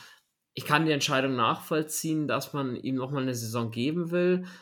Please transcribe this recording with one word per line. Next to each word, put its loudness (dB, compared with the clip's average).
Ich -10
kann 4
die 4
Entscheidung 2
nachvollziehen, 0
dass -2
man -2
ihm -4
nochmal -2
eine 0
Saison -4
geben -2
will. 2